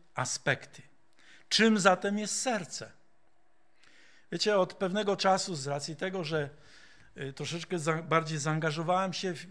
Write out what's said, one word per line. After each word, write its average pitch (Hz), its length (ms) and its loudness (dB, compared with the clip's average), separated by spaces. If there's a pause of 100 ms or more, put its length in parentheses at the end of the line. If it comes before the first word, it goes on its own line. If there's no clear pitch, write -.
(160)
aspekty. - 680 -2 (680)
Czym 220 300 6
zatem 202 400 4
jest 208 220 -4
serce? 185 500 -4 (1400)
Wiecie, 208 260 2
od 185 160 2
pewnego 196 440 0
czasu, 190 380 2
z 135 120 -6
racji 143 280 -6
tego, 185 280 -4
że, 151 260 -2 (680)
y, 135 160 -8
troszeczkę 165 460 -6
za-, 160 240 0
bardziej 156 340 0
zaangażowałem 160 760 0
się 185 200 -4
w, 160 180 -10